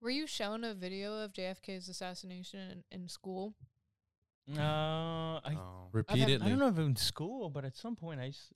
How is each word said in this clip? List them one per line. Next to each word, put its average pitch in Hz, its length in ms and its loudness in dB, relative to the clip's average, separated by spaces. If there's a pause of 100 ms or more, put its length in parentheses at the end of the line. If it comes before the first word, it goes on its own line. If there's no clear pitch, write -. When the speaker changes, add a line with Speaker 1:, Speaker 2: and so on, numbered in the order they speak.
Speaker 1:
Were 233 100 -4
you 294 160 0
shown 226 380 -2
a 226 80 -4
video 190 400 -4 (100)
of 208 120 -8
J 185 100 -4
F 185 160 -4
K's 185 300 -10
assassination 185 1000 -10
in, 185 120 -8
in 175 80 -10
school? 190 440 -6 (1040)
Speaker 2:
Uh, - 0 - (840)
I, 151 120 0
Speaker 3:
Oh. - 360 -10
Speaker 4:
Repeatedly. - 520 6
Speaker 2:
I - 40 6
don't 247 100 6
know 277 100 8
if 185 100 4
in 143 180 4
school, 208 520 -2
but 139 160 -4
at 131 120 -6
some 233 180 -6
point 165 240 -8
I, 127 100 -4
s-, - 280 -12